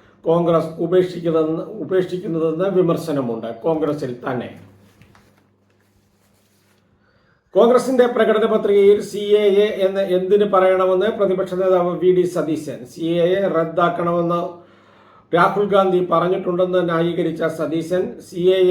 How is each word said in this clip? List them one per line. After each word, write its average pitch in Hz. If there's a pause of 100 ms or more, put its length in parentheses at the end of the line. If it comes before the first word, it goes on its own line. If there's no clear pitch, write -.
(260)
കോൺഗ്രസ് 165
ഉപേക്ഷിക്കുന്നതെന്ന്, 165
ഉപേക്ഷിക്കുന്നതെന്ന് 175
വിമർശനമുണ്ട് 135
കോൺഗ്രസിൽ 147 (160)
തന്നെ. 110 (3000)
കോൺഗ്രസിന്റെ 240
പ്രകടന 220
പത്രികയിൽ 202
സി -
എ 208
എ 202 (180)
എന്ന് 196
എന്തിന് 190
പറയണമെന്ന് 185
പ്രതിപക്ഷ 190
നേതാവ് 180
വി 180
ഡി 180
സതീശൻ. 147
സി -
എ 170
എ 190
റദ്ദാക്കണമെന്ന് 170 (920)
രാഹുൽ 190
ഗാന്ധി 185
പറഞ്ഞിട്ടുണ്ടെന്ന് 180
ന്യായീകരിച്ച 165
സതീശൻ, 165
സി -
എ 185 (120)